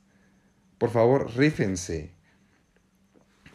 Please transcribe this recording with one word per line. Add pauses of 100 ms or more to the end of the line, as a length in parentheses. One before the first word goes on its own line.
(760)
por
favor,
rífense. (1400)